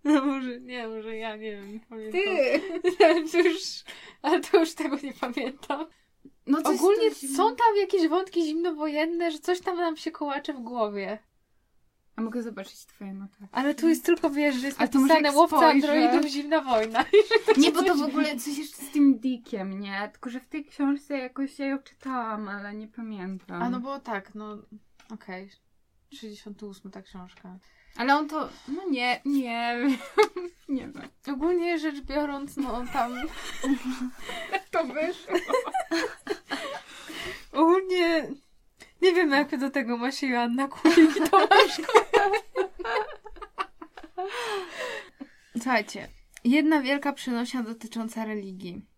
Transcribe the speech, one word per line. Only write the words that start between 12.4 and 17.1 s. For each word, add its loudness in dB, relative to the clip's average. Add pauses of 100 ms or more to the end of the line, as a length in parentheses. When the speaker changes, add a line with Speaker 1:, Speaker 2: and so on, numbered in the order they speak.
Speaker 2:
zobaczyć -14
twoje -14
notatki? -16
Speaker 1:
Ale 0
tu 2
jest 2
tylko, 2
wiesz, 2
że -4
jest -6
Speaker 2:
Ale 2
to 4
może 6
Speaker 1:
napisane 6
Speaker 2:
jak 2
Speaker 1:
"Łowca 6
Speaker 2:
spojrzę. 6
Speaker 1:
androidów 4
zimna 0
wojna". 2
<laughs> 2